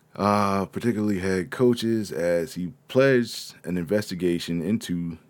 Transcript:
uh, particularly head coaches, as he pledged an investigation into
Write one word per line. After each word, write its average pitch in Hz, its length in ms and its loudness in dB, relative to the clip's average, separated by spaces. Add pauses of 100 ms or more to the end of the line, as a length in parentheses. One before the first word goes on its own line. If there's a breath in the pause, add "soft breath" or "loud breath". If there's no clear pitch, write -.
(140)
uh, 101 520 2
particularly 104 520 -2
head 92 320 -2
coaches, 113 640 2
as 85 420 0
he 90 180 -6 (140)
pledged 127 680 2 (100)
an 87 120 -4
investigation 87 840 -2
into 87 560 -4 (120)